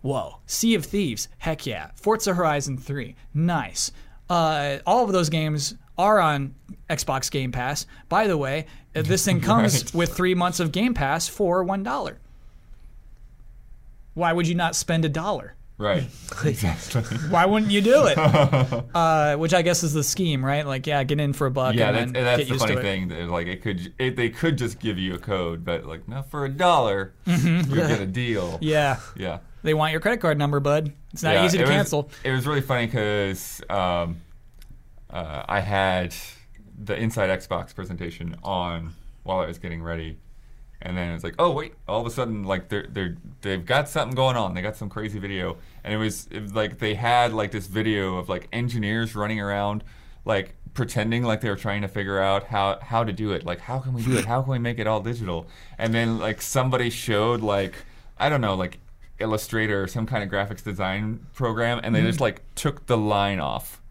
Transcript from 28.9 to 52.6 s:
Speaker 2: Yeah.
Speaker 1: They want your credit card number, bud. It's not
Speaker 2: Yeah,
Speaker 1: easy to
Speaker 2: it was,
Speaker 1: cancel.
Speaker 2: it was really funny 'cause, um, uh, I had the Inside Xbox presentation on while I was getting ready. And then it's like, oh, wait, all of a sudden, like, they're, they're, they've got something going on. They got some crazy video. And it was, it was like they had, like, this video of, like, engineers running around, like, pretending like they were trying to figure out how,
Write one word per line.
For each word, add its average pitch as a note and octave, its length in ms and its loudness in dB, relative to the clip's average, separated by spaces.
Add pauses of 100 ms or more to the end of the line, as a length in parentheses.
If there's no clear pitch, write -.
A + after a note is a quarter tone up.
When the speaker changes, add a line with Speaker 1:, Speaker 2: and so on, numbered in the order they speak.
Speaker 2:
Yeah. E2+ 220 -4 (260)
Speaker 1:
They D#3 100 4
want D#3 180 2
your D#3+ 80 0
credit A3+ 200 0
card D#3 180 2
number, C#3+ 220 2
bud. D3 320 2 (200)
It's - 120 -8
not D#3 100 4
Speaker 2:
Yeah, G2 120 6
Speaker 1:
easy E3+ 120 4
to - 60 6
Speaker 2:
it - 20 4
was, C#3+ 80 6
Speaker 1:
cancel. D3 360 2 (120)
Speaker 2:
it C3+ 80 0
was C3 160 2
really D3 140 2
funny B2 260 0
'cause, G#2 840 -2
um, F2 520 0 (880)
uh, D2+ 380 -6
I G2+ 120 0
had F#2 540 2 (640)
the G#2 180 -4
Inside A2 400 0
Xbox F2+ 380 -6
presentation E2+ 680 -8
on F2 480 -4 (320)
while F#2 160 -2
I D#2+ 60 -2
was E2 120 -10
getting E2 240 -8
ready. E2 360 -6 (640)
And F2+ 160 -6
then F2 160 -4
it's E2+ 100 -8
like, E2+ 140 -6
oh, E3+ 120 4
wait, C3+ 220 -4 (160)
all G#2+ 140 0
of A#2 40 -4
a A#2 40 -4
sudden, A2+ 340 -4
like, F#2+ 240 -2
they're, G2+ 220 -4
they're, F2+ 260 -4 (240)
they've F#2+ 240 -4
got C#3 240 2
something C3 260 -2
going B2+ 220 2
on. G2 160 0
They F2+ 80 -4
got G#2 160 -4
some G2 140 -10
crazy G#2+ 280 -6
video. F#2 380 -4 (260)
And G#2+ 120 -4
it - 20 -2
was, A2 340 -2
it G#2 120 -8
was G2+ 120 -10
like A2 240 -2
they G#2+ 160 0
had, A#2+ 380 4
like, G#2 200 -2
this F#2+ 160 -6
video G2 500 0
of, F2 100 -6
like, F2+ 240 -4
engineers A2+ 640 -2
running G#2+ 240 -2
around, G2+ 420 -2 (440)
like, G2+ 300 -2 (180)
pretending A#2 500 0
like A2 160 0
they A#2 80 -2
were G2 80 0
trying G2+ 260 -4
to G2 60 -4
figure G2 320 -2
out G2 280 2
how, G2 340 0